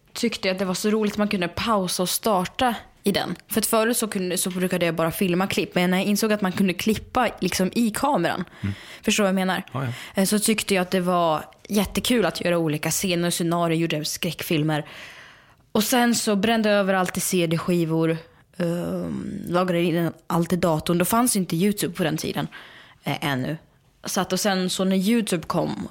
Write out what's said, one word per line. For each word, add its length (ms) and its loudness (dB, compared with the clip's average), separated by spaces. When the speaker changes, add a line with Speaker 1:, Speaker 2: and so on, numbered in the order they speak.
Speaker 1:
tyckte 360 -2
jag 60 0
att 40 -6
det 60 -2
var 100 -2
så 160 0
roligt 220 0
att 60 -6
man 100 2
kunde 200 0
pausa 540 -2
och 60 0
starta 640 0
i 100 0
den. 240 -2
För 120 0
att 60 -2
förut 300 2
så 120 -2
kunde, 300 -2
så 120 -2
brukade 360 0
jag 80 0
bara 160 2
filma 360 0
klipp. 280 -2
Men 160 4
när 80 4
jag 80 0
insåg 260 2
att 80 0
man 120 0
kunde 220 2
klippa 540 0
liksom 340 0
i 160 2
kameran, 540 0
Speaker 2:
Mm. 140 -4
Speaker 1:
förstår 220 2
vad 40 4
jag 60 2
menar? 280 0
Speaker 2:
Ja, 120 -4
ja. 80 -4
Speaker 1:
Eh, 120 2
så 120 2
tyckte 360 0
jag 80 4
att 80 -2
det 100 2
var 440 2
jättekul 580 0
att 140 -2
göra 180 0
olika 320 -2
scener 380 0
och 60 0
scenarier. 440 0
Gjorde 260 -2
skräckfilmer. 840 -2
Och 120 2
sen 300 4
så 220 0
brände 320 2
jag 100 4
över 160 2
allt 220 0
i 40 -2
C 260 2
D-skivor. 720 2
Ehm, 920 -4
lagade 340 2
in 300 0
allt 260 0
i 40 2
datorn. 420 2
Då 60 2
fanns 320 2
inte 200 -2
YouTube 380 0
på 100 -2
den 120 0
tiden, 320 -4
eh, 200 -2
ännu. 320 -2
Så 160 -2
att, 120 -2
och 80 0
sen 300 0
så 140 -2
när 120 2
YouTube 500 0
kom 440 -2